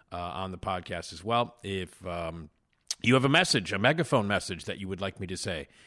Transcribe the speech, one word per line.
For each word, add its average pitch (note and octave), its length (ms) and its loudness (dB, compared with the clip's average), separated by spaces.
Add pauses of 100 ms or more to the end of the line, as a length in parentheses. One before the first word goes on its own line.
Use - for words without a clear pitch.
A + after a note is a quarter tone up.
(100)
uh, F2 60 -8
on F2 340 -4
the F2+ 60 -6
podcast F2+ 560 -4
as E2 100 -14
well. A#2 400 0
If, F#2 440 -6
um, E2+ 420 -6 (540)
you A#2+ 100 6
have C3 140 6
a - 20 4
message, C#3 460 4
a F#2+ 40 -2
megaphone C3+ 480 4
message F#2+ 380 -2
that E2 140 -6
you F#2+ 100 -8
would F#2 140 -4
like G2 180 -4
me F#2+ 60 -4
to F2+ 100 -6
say E2 320 -6 (180)